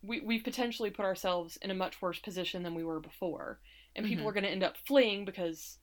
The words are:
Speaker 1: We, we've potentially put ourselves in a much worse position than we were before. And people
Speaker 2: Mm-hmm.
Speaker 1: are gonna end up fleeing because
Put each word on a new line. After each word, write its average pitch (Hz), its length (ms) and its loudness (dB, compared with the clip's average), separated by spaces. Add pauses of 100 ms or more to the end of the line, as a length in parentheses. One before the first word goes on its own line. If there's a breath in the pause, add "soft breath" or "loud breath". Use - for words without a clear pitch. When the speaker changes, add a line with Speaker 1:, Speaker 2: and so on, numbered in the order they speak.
Speaker 1:
We, 226 200 -4
we've 220 220 2
potentially 240 480 0
put 202 140 -2
ourselves 180 560 0
in 190 100 -2
a 185 40 0
much 185 260 -2
worse 175 180 -2
position 180 440 -4
than 170 120 -2
we 165 80 -2
were 160 160 -2
before. - 600 -6 (360 loud breath)
And 220 100 -2
people 214 180 2
Speaker 2:
Mm-hmm. 214 60 2
Speaker 1:
are 208 40 -4
gonna 196 140 2
end 185 160 2
up - 140 2
fleeing 214 480 6
because 175 580 -4